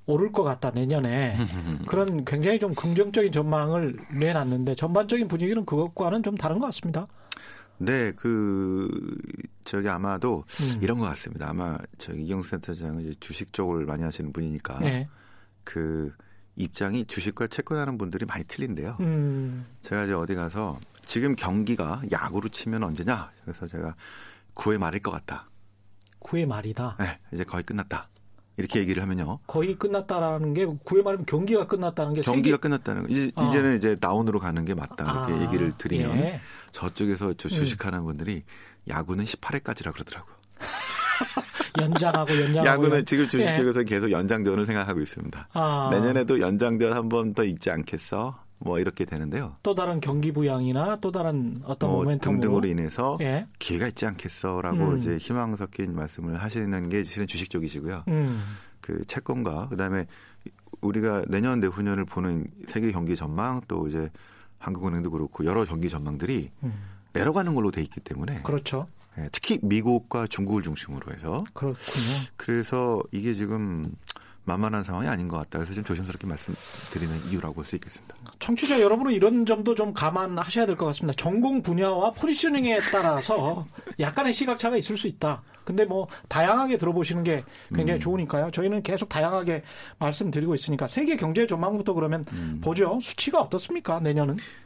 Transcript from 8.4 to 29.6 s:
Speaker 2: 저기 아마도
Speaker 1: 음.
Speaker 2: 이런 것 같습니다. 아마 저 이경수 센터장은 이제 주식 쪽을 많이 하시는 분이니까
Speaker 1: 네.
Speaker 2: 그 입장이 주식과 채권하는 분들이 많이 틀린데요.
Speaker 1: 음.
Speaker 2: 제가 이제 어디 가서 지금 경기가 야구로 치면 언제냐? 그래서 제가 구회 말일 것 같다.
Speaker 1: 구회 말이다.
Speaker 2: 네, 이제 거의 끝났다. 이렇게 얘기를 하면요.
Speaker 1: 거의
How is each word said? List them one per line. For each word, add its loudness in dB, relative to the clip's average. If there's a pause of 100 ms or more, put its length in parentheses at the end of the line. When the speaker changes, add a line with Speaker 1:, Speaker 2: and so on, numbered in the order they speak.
Speaker 2:
저기 -2
아마도 0 (320)
Speaker 1:
음. -2
Speaker 2:
이런 2
것 0
같습니다. -6
아마 -4 (220)
저 -12
이경수 -4
센터장은 -6
이제 -8
주식 -10
쪽을 0
많이 -4
하시는 -6
분이니까 -6
Speaker 1:
네. 0 (560)
Speaker 2:
그 -4 (440)
입장이 -2
주식과 -4
채권하는 -4
분들이 -4
많이 -8
틀린데요. -6
Speaker 1:
음. 0 (160)
Speaker 2:
제가 -2
이제 0
어디 0
가서 -4 (260)
지금 0
경기가 0 (100)
야구로 -2
치면 -4
언제냐? -2 (140)
그래서 -10
제가 -6 (600)
구회 2
말일 0
것 -2
같다. -10 (680)
Speaker 1:
구회 -2
말이다. -4
Speaker 2:
네, -4 (120)
이제 -4
거의 -4
끝났다. -4 (480)
이렇게 0
얘기를 2
하면요. -2
Speaker 1:
거의 0